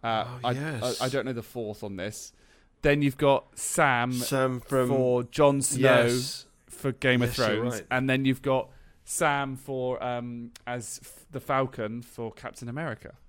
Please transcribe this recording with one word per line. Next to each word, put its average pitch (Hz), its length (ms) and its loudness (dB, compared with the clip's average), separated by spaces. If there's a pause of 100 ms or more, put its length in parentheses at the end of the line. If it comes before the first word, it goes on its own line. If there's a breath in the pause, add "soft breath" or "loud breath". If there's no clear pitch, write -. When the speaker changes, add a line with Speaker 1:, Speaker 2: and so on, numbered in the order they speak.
Speaker 1:
Uh, 113 240 0
Speaker 2:
Oh, 123 180 -12
Speaker 1:
I, 123 80 0
Speaker 2:
yes. 127 480 -4
Speaker 1:
I, 127 60 0
I - 20 0
don't 127 160 -2
know 131 80 -6
the 117 100 -8
fourth 107 420 -10
on 98 120 -8
this. 98 360 -10 (500 soft breath)
Then 147 200 4
you've 135 140 2
got 139 420 2
Sam 127 540 2
Speaker 2:
Sam 127 480 0
from 131 280 2
Speaker 1:
for 123 360 2
Jon 139 380 4
Snow 131 440 6
Speaker 2:
Yes. 127 400 -2 (220)
Speaker 1:
for - 240 -6
Game 123 300 2
of 120 80 2
Speaker 2:
Yes, 120 80 -6
you're 123 80 2
Speaker 1:
Thrones, 110 280 0
Speaker 2:
right. 101 160 -8
Speaker 1:
and 127 200 0
then 131 140 2
you've 131 180 2
got 131 280 0 (340 soft breath)
Sam 143 520 -2
for, 127 460 -4
um, 120 480 -6 (160)
as 123 360 -8
f-, - 280 -20
the 135 100 -8
Falcon 123 600 -2
for 117 300 -10
Captain - 360 -12
America. 135 460 -10 (140)